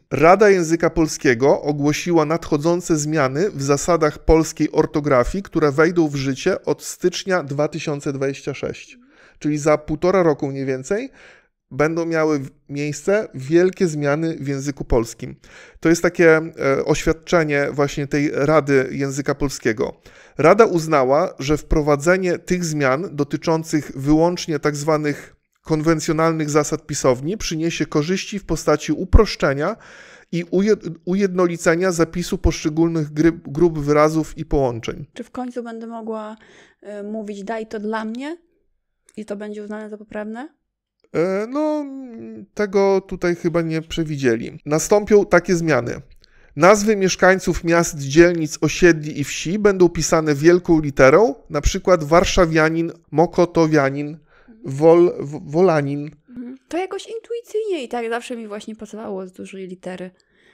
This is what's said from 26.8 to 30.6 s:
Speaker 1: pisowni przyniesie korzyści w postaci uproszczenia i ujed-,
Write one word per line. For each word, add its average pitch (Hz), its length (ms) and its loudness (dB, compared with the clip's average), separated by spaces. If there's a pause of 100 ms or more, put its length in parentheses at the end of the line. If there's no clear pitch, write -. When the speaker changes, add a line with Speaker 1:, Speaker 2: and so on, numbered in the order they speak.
Speaker 1:
pisowni 143 520 -2
przyniesie 160 480 -4
korzyści 180 540 -4
w - 60 -16
postaci 156 460 0
uproszczenia 180 840 2 (560)
i 170 140 -4
ujed-, 196 460 0 (140)